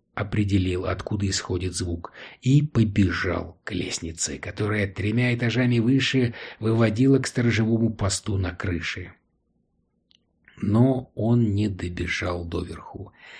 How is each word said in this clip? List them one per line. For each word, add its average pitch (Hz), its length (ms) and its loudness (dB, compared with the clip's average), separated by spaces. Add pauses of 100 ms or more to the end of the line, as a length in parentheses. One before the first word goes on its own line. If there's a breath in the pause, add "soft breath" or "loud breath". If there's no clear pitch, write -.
(140)
определил, 95 720 0
откуда 98 420 -4
исходит 92 460 -4
звук, 85 380 -6 (280 loud breath)
и 143 220 6
побежал 92 1000 0
к - 80 -10
лестнице, 82 680 -6
которая 104 480 -2
тремя 113 480 0
этажами 120 440 2
выше 127 560 2 (240 loud breath)
выводила 113 600 4
к 127 80 -2
сторожевому 113 640 2
посту 98 480 -2
на 90 140 -2
крыше. 87 600 -6 (1500)
Но 123 540 2
он 113 400 2
не 104 140 2
добежал 87 760 -4
доверху. 87 680 -10 (280 loud breath)